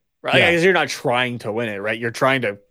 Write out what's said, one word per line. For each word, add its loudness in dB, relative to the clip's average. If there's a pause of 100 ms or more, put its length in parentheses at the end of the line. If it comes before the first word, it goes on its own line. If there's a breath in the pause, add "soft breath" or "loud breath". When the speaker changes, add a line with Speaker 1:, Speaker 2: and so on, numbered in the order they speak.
(220)
Speaker 1:
right? -2
Like, 4
Speaker 2:
Yeah. 4
Speaker 1:
I 4
guess 2
you're 6
not 2
trying -2
to -6
win -4
it, -6
right? -4
You're -4
trying 2
to -2 (120)